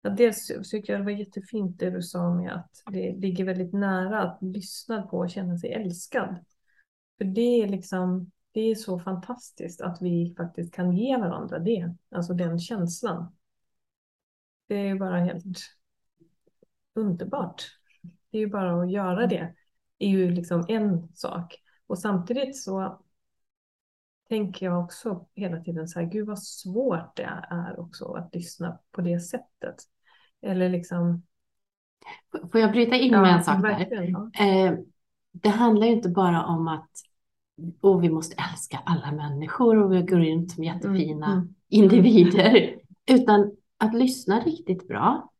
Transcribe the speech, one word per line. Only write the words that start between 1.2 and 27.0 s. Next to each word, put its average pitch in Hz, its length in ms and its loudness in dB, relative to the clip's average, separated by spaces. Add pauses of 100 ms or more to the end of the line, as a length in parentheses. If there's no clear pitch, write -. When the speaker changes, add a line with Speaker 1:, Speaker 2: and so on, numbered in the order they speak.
Speaker 1:
det 185 100 -2
du 180 120 -6
sa 175 320 -4
med 175 220 -4
att - 280 -16 (100)
det 185 220 -6
ligger 185 300 -4
väldigt 185 280 -4
nära 202 480 -2
att - 200 -6
lyssna 196 600 -8
på 185 160 -8
och 180 120 -2
känna 180 280 -6
sig 170 160 -8
älskad. 196 640 -6 (840)
För 202 80 -4
det 233 380 2
är 196 40 -2
liksom, 185 640 -4 (200)
det 220 100 -4
är 226 140 2
så 190 240 -8
fantastiskt 185 840 -12
att 175 200 -8
vi 175 360 -2
faktiskt 170 360 -10
kan 180 240 0
ge 254 200 0
varandra 175 420 -6
det. 175 340 -2 (180)
Alltså 175 220 -6
den 170 260 -2
känslan. 175 760 -6 (1300)
Det 208 80 -4
är 202 100 -4
ju 196 140 -4
bara 185 200 -4
helt 175 400 -4 (1300)
underbart. 196 680 -6 (680)
Det 214 60 -6
är 214 40 -2
ju 214 80 -2
bara 180 320 -2
att 180 100 -2
göra 185 320 -2
Speaker 2:
Mm. 185 60 2
Speaker 1:
det. 170 240 -4 (440)
Det - 80 -6
är 196 40 2
ju 185 220 2
liksom 175 360 -2
en 208 480 0
sak. - 460 -10 (260)
Och - 120 -6
samtidigt 233 580 -4
så 190 440 -8 (1300)
tänker 202 360 -4
jag 175 180 -2
också 175 420 -10 (100)
hela 175 260 -8
tiden 165 260 -8
så 170 120 -10
här, 170 80 -4
"Gud, 214 200 -6
vad 202 160 -10
svårt 190 720 -6